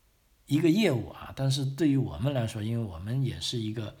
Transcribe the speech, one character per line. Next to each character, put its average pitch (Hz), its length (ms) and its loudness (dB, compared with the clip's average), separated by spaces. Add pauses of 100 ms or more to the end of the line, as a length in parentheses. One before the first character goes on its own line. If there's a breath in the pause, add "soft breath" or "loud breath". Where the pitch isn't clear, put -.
(480)
一 143 120 4
个 170 100 6
业 190 220 6
务 110 200 -2
啊， - 220 -14
但 135 160 0
是 135 160 2
对 147 240 0
于 135 60 4
我 107 220 0
们 131 160 0
来 120 120 0
说， 110 160 -6
因 113 160 -2
为 117 60 -2
我 92 160 -8
们 117 240 -2
也 98 160 -4
是 - 180 -4
一 107 160 -4
个 107 260 -8